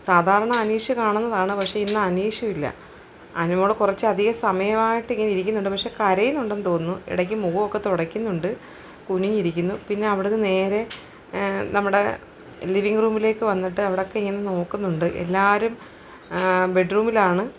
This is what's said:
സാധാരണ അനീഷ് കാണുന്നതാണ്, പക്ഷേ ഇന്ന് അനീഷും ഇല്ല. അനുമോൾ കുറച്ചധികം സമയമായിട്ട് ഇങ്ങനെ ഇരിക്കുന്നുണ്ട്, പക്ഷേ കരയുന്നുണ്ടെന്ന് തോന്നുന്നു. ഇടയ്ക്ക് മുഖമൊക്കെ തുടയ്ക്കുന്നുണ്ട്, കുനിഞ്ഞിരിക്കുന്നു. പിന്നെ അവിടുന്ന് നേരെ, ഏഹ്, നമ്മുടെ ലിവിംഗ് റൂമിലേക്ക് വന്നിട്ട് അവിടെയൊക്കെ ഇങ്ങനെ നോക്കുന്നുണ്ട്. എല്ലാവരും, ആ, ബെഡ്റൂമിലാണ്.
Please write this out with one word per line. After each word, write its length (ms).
സാധാരണ 440
അനീഷ് 280
കാണുന്നതാണ്, 640
പക്ഷേ 240
ഇന്ന് 200
അനീഷും 560
ഇല്ല. 100
അനുമോൾ 380
കുറച്ചധികം 600
സമയമായിട്ട് 680
ഇങ്ങനെ 220
ഇരിക്കുന്നുണ്ട്, 340
പക്ഷേ 300
കരയുന്നുണ്ടെന്ന് 640
തോന്നുന്നു. 300
ഇടയ്ക്ക് 360
മുഖമൊക്കെ 420
തുടയ്ക്കുന്നുണ്ട്, 640
കുനിഞ്ഞിരിക്കുന്നു. 680
പിന്നെ 260
അവിടുന്ന് 300
നേരെ, 380
ഏഹ്, 240
നമ്മുടെ 260
ലിവിംഗ് 300
റൂമിലേക്ക് 480
വന്നിട്ട് 300
അവിടെയൊക്കെ 380
ഇങ്ങനെ 220
നോക്കുന്നുണ്ട്. 540
എല്ലാവരും, 720
ആ, 280
ബെഡ്റൂമിലാണ്. 680